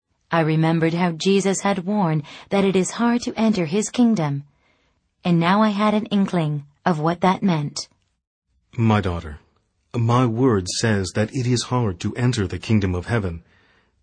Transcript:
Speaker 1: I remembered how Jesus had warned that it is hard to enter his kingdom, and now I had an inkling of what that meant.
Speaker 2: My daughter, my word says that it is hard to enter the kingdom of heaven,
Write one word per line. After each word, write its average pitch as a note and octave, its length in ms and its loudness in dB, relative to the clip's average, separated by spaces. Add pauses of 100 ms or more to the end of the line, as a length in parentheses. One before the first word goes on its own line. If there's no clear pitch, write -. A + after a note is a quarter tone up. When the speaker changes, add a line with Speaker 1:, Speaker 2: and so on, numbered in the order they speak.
(300)
Speaker 1:
I E3+ 100 2
remembered D#3+ 540 2
how F3 180 0
Jesus F#3+ 480 0
had F#3+ 260 -2
warned F3 380 0 (240)
that G3 160 0
it G3 100 2
is F#3 280 0
hard A#3+ 200 0
to - 160 -8
enter A3 280 2
his G3+ 220 -2
kingdom, E3 540 0 (800)
and F3 160 2
now F3+ 240 4
I A3 60 4
had G#3 260 0
an G#3+ 120 -2
inkling E3 580 -2 (200)
of E3+ 140 2
what E3 220 -2
that F#3 220 0
meant. D#3 460 -2 (880)
Speaker 2:
My A2 240 4
daughter, E2+ 380 -6 (560)
my A#2+ 320 2
word A2+ 400 2 (140)
says G2+ 340 0
that G#2+ 180 0
it B2+ 140 -4
is A#2+ 180 0
hard A#2 360 -2
to - 160 -4
enter A#2+ 320 0
the F#2 100 -6
kingdom F#2+ 380 0
of F2 100 -6
heaven, F#2+ 380 -4 (580)